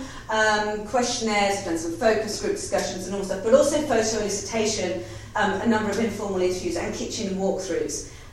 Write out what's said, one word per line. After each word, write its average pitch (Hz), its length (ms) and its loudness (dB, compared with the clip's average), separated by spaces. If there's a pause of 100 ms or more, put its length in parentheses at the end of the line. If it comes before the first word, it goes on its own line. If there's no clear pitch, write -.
(280)
um, 214 580 2
questionnaires, 208 720 0
I've - 60 -6
done 165 140 -2
some 170 140 -4
focus - 480 2
group 196 120 -2
discussions 185 540 -2
and 196 100 -4
all 196 80 -4
stuff, 190 180 -4
but 226 120 6
also 294 260 6
photo 226 380 2
elicitation, 202 840 -2 (340)
um, 202 160 2 (100)
a - 40 2
number 214 240 4
of 196 80 0
informal 202 440 0
interviews 180 340 0
and 196 180 -2
kitchen 196 420 -4
walkthroughs. - 760 -2 (200)